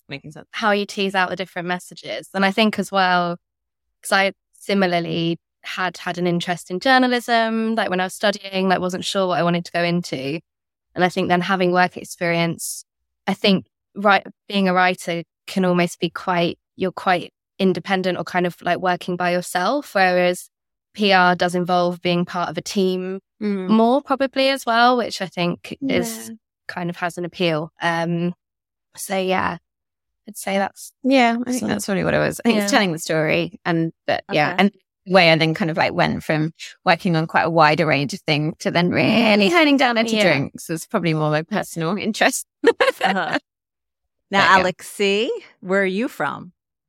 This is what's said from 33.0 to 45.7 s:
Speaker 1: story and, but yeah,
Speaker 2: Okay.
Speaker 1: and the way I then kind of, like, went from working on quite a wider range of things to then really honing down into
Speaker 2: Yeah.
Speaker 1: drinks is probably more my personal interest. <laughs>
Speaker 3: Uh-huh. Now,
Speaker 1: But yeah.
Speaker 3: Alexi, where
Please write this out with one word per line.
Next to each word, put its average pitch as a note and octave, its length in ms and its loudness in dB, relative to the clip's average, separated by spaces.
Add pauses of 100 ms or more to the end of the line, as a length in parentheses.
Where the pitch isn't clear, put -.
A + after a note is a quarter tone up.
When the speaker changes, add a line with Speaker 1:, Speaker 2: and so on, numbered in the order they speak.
Speaker 1:
story D#3+ 640 -2
and, E3 280 0 (140)
but - 240 -2
yeah, D3 200 2
Speaker 2:
Okay. F3+ 80 -6
Speaker 1:
and G3 120 4 (360)
the F#3 60 -6
way F3 200 8
I E3 40 6
then D#3+ 180 2
kind E3 180 -2
of, E3+ 40 -10
like, - 160 0
went D#3+ 300 0
from D#3 300 -2 (320)
working E3+ 320 2
on D#3+ 100 0
quite - 160 0
a E3 80 0
wider D#3 360 4
range C#3+ 280 0
of F3+ 60 -10
things D3+ 400 -2
to G3+ 100 -4
then E3+ 200 2
really G#3 580 4
honing D#4 280 4
down B3 220 2
into A3+ 160 0
Speaker 2:
Yeah. G#3+ 80 2
Speaker 1:
drinks D3 480 0
is D#3+ 160 -6
probably E3+ 280 -2
more D#3 160 0
my D3+ 120 0
personal E3+ 540 -4
interest. - 500 -2 (160)
<laughs> B4 400 2
Speaker 3:
Uh-huh. F3 360 -2 (920)
Now, F#3+ 240 4
Speaker 1:
But F#3+ 40 8
yeah. F#3 120 2
Speaker 3:
Alexi, G3+ 580 -2 (320)
where F#3+ 220 0